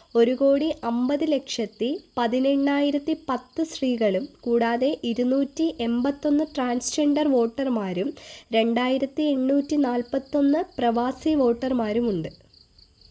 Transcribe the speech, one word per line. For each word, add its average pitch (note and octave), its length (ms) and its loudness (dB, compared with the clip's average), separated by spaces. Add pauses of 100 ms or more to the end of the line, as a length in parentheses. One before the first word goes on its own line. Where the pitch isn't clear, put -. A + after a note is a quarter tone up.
(140)
ഒരു A#3 200 4
കോടി C#4 400 2 (100)
അമ്പത് C4 480 0
ലക്ഷത്തി C4 720 -4 (140)
പതിനെണ്ണായിരത്തി C#4 1000 0 (120)
പത്ത് C4 360 -4
സ്ത്രീകളും A#3 640 -2 (120)
കൂടാതെ A#3+ 640 0
ഇരുന്നൂറ്റി C4+ 760 -2
എൺപത്തൊന്ന് C#4+ 640 0 (100)
ട്രാൻസ്ജെൻഡർ C#4+ 720 0
വോട്ടർമാരും A#3 840 0 (380)
രണ്ടായിരത്തി B3+ 720 0
എണ്ണൂറ്റി C#4+ 540 0
നാൽപത്തൊന്ന് C#4 880 0 (140)
പ്രവാസി B3 560 0
വോട്ടർമാരുമുണ്ട്. A#3 920 0 (840)